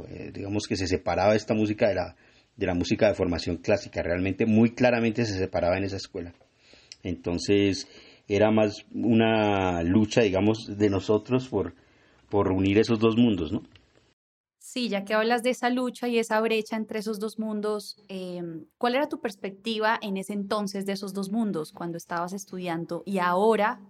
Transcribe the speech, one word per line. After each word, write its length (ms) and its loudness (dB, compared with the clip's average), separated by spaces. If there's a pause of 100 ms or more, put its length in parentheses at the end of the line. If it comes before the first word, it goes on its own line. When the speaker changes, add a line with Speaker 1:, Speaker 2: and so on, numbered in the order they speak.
Speaker 1:
eh, 260 -14
digamos 320 -4
que 80 -4
se 140 -2
separaba 480 2
esta 180 -2
música 340 2
de 60 0
la, 220 -6 (400)
de 100 -4
la 80 0
música 320 2
de 80 4
formación 440 -2
clásica, 440 -2
realmente 440 -2
muy 280 6
claramente 500 2
se 140 -4
separaba 380 0
en 80 -2
esa 120 -4
escuela. 380 -12 (720)
Entonces, 840 0 (380)
era 240 4
más 420 2
una 920 2
lucha, 380 2
digamos, 540 0
de 140 4
nosotros 580 0
por, 260 -4 (540)
por 220 2
unir 280 2
esos 200 4
dos 180 2
mundos, 360 2
¿no? 100 -4 (1040)
Speaker 2:
Sí, 220 -4
ya 160 -4
que 100 -4
hablas 280 2
de 80 0
esa 180 0
lucha 400 -4
y 100 2
esa 220 2
brecha 360 0
entre 220 -6
esos 220 -6
dos 180 -8
mundos, 720 -6
em, 560 -10 (120)
¿cuál 200 0
era 120 0
tu 120 -8
perspectiva 840 -4
en 140 -4
ese 160 -6
entonces 520 -4
de 100 -4
esos 180 -10
dos 180 -6
mundos 400 -4
cuando 260 -10
estabas 360 -6
estudiando? 760 -8
Y 120 -2
ahora, 720 2